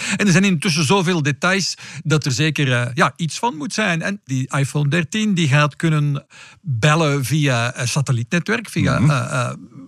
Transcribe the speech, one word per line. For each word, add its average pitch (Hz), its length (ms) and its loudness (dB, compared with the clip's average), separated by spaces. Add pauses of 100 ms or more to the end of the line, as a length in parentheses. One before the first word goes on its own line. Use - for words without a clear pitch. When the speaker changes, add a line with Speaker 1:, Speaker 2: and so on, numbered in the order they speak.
(180)
Speaker 1:
En 208 80 0
er 202 60 4
zijn 180 120 6
intussen 170 420 0
zoveel 180 360 2
details 175 560 -2 (260)
dat 156 220 0
er 147 60 -2
zeker, 147 420 0
eh, 120 200 -2
ja, 156 220 0
iets 165 240 -6
van 247 160 -2
moet 285 180 -8
zijn. 180 280 -2
En 196 220 -6
die 131 340 -4
iPhone 143 320 0
dertien, 196 440 0
die 170 140 2
gaat 147 280 4
kunnen 147 500 0 (360)
bellen 143 640 2
via, 127 480 0
eh, 131 120 -6
satellietnetwerk, 156 840 -2
via, 139 300 0
Speaker 2:
Mhm. 143 120 4
Speaker 1:
eh, 127 380 -2
eh, - 40 -6 (340)